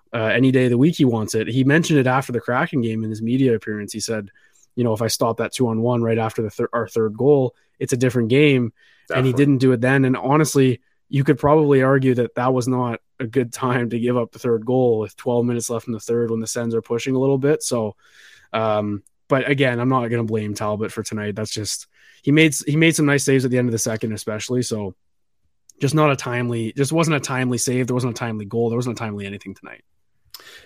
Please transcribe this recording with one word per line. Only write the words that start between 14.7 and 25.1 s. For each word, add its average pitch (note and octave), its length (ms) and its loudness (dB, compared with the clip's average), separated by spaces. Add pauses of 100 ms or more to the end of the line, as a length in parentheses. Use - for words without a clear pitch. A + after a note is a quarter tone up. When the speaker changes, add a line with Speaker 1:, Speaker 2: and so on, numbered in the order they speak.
Speaker 1:
with G#2 160 -8
twelve A#2+ 280 0
minutes A#2+ 240 -2
left A#2 200 -6
in A#2+ 40 -6
the G#2+ 80 -8
third A#2 300 -2
when A2+ 100 -4
the A2+ 60 -8
Sens A#2 280 -4
are A2+ 80 -2
pushing B2 340 -4
a - 20 0
little C3+ 180 2
bit. C#3+ 260 0
So, A2 340 -4 (560)
um, G#2+ 500 -2 (260)
but C3 200 0
again, C3 320 2
I'm B2 80 0
not C3 200 2
gonna A#2 160 0
blame G#2+ 300 -4
Talbot G#2+ 380 -4
for A2+ 100 -6
tonight. G#2 320 -6
That's G#2+ 180 -6
just, - 360 -8 (340)
he - 80 0
made D#3 220 6
s-, - 120 -8
he D3 120 0
made D#3+ 200 4
some D#3 100 2
nice C#3+ 180 2
saves C3+ 200 2
at B2+ 60 0
the B2+ 80 2
end B2 100 2
of A#2 40 -2
the A2+ 60 -2
second, A2 340 -4
especially. A2 500 -4
So G#2 320 -6 (840)